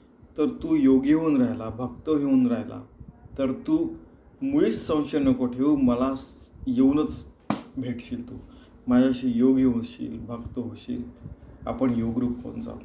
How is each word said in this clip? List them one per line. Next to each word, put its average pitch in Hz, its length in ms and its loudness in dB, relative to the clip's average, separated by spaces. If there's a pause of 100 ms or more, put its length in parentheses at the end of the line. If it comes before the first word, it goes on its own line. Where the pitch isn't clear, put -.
(380)
तर 151 80 2
तू 160 300 -2
योगी 135 380 6
होऊन 156 280 2
राहिला, 110 280 -2
भक्त 123 400 -8
होऊन 135 380 4
राहिला, 110 360 -4 (540)
तर 135 140 -2
तू - 360 0 (540)
मुळीच 156 460 2
संशय 151 320 0
नको 131 260 2
ठेवू, 131 300 2
मला 131 400 2
स-, - 360 -14 (160)
येऊनच 135 580 2 (520)
भेटशील 123 520 -8
तू, - 60 -14 (520)
माझ्याशी 127 480 4
योगी 131 280 4
होशील, 117 640 -2
भक्त 117 340 -10
होशील, 120 440 -8 (640)
आपण 123 300 0
योगरूप 117 460 -2
होऊन 113 180 -10
जाऊ, 113 240 -12